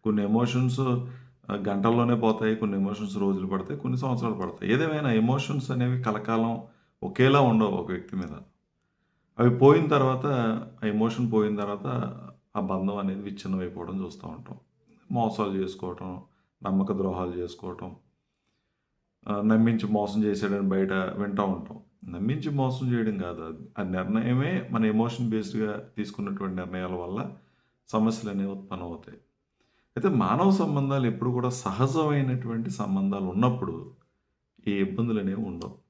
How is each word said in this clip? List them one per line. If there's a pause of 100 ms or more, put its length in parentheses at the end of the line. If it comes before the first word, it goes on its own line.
కొన్ని
ఎమోషన్స్,
ఆ, (140)
గంటల్లోనే
పోతాయి,
కొన్ని
ఎమోషన్స్
రోజులు
పడతాయి,
కొన్ని
సంవత్సరాలు
పడతాయి.
ఏదేమైనా
ఎమోషన్స్
అనేవి
కలకాలం (400)
ఒకేలా
ఉండవు
ఒక
వ్యక్తి
మీద. (1040)
అవి
పోయిన
తర్వాత, (580)
ఆ
ఎమోషన్
పోయిన
తర్వాత (720)
ఆ
బంధం
అనేది
విచ్ఛిన్నమైపోవడం
చూస్తూ
ఉంటాం. (560)
మోసాలు
చేసుకోవటం, (400)
నమ్మక
ద్రోహాలు
చేసుకోవటం, (1300)
ఆ,
నమ్మించి
మోసం
చేశాడని
బయట
వింటూ
ఉంటాం. (240)
నమ్మించి
మోసం
చేయడం
కాదు
అది. (200)
ఆ
నిర్ణయమే
మన
ఎమోషన్
బేస్డ్‌గా
తీసుకున్నటువంటి
నిర్ణయాల
వల్ల (520)
సమస్యలు
అనేవి
ఉత్పన్నమవుతాయి. (800)
అయితే
మానవ
సంబంధాలు
ఎప్పుడు
కూడా
సహజమైనటువంటి
సంబంధాలు
ఉన్నప్పుడు (760)
ఈ
ఇబ్బందులు
అనేవి
ఉండవు. (120)